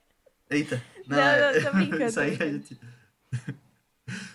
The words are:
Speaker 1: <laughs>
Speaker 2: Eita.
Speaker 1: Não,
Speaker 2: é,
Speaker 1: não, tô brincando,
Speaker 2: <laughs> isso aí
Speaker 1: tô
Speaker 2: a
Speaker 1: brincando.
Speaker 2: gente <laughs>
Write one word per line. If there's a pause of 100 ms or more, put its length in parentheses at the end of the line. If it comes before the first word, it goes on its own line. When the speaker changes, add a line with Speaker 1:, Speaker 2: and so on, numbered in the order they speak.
Speaker 1:
<laughs>
Speaker 2:
Eita. (260)
Speaker 1:
Não,
Speaker 2:
é,
Speaker 1:
não,
tô
brincando,
Speaker 2:
<laughs>
isso
aí
Speaker 1:
tô
Speaker 2:
a
Speaker 1:
brincando.
Speaker 2:
gente (800)
<laughs> (680)